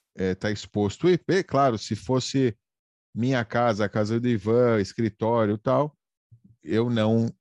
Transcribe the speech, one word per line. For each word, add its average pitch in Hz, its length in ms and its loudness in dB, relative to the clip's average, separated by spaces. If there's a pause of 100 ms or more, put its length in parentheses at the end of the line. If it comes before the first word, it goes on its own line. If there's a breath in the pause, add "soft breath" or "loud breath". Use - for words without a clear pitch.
(160)
é, 92 180 -2
tá 107 160 -4
exposto 104 560 -4
o 180 40 4
I 175 80 4
P. 175 240 0
Claro, 135 360 2
se - 160 -6
fosse 127 600 -2 (580)
minha 120 300 0
casa, 117 400 0
a 98 40 -2
casa 110 300 -2
do 120 100 -2
Ivan, 113 520 2
escritório 110 760 -2
e 110 40 -6
tal, 135 380 0 (680)
eu 110 260 -2
não, 113 420 2 (100)